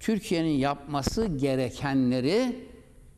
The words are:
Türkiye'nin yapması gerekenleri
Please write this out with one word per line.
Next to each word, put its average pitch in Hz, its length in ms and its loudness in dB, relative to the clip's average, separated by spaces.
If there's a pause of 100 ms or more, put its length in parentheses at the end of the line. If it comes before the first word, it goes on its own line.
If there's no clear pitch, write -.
Türkiye'nin 165 580 0
yapması 143 680 -2
gerekenleri 135 1400 0 (500)